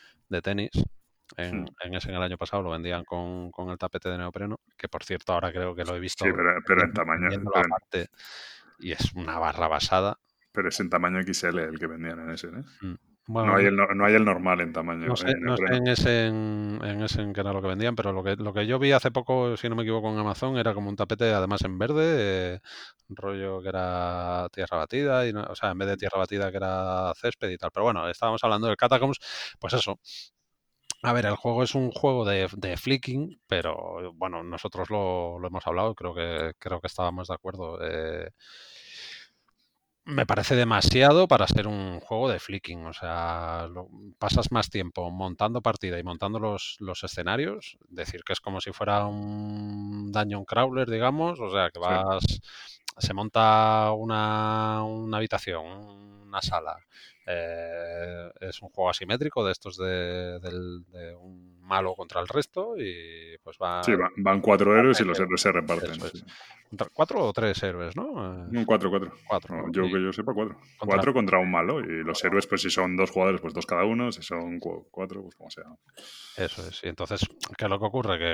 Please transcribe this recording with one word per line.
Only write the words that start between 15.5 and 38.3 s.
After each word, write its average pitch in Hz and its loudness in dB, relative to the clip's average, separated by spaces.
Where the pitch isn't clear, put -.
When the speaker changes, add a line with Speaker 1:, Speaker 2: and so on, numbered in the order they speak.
Speaker 1:
sé 98 0
Speaker 2:
neopreno. 127 2
Speaker 1:
en 123 2
ese, 117 4
en, 107 -2
en 104 -4
ese 110 -2
en 101 -4
qué 98 -2
era 98 -2
lo 95 -2
que 95 -2
vendían, 110 0
pero 101 -2
lo 95 -2
que, 98 2
lo 104 -4
que 104 0
yo 127 0
vi 139 4
hace 131 6
poco, 123 0
si 120 -4
no 113 -2
me 113 0
equivoco, 110 0
en 107 -2
Amazon, 107 -2
era 113 2
como 101 -4
un 101 -4
tapete, 110 2
además 98 2
en 92 -2
verde, 107 2
eh, 90 -12
rollo 98 -6
que 95 -6
era 90 -2
tierra 90 -2
batida, 127 2
y 107 -2
no, 104 -4
o 92 -8
sea, 101 -2
en 90 -4
vez 98 0
de 98 0
tierra 98 -2
batida 98 0
que 92 -8
era 92 -2
césped 113 -4
y 90 -6
tal. 85 -6
Pero 101 0
bueno, 90 2
estábamos 110 0
hablando 110 2
del 107 2
Catacombs, 131 4
pues - -2
eso. 104 -2
A 123 2
ver, 120 2
el 101 0
juego 120 0
es 123 0
un 131 2
juego 127 2
de, 95 2
de 90 -4
flicking, 131 -4
pero, 87 -4
bueno, 87 -4
nosotros 87 -8
lo, 90 -2
lo 90 -6
hemos 90 -6
hablado, 92 0
creo 87 -8
que, 82 -2
creo 92 -6
que - -6
estábamos 90 -4
de 90 -4
acuerdo. 87 -10
Eh, 82 -6